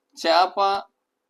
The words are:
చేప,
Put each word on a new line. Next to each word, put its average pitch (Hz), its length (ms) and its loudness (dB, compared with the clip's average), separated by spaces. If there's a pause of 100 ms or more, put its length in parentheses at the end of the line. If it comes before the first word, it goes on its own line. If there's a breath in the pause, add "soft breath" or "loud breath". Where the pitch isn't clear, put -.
(280)
చేప, 190 560 0 (460)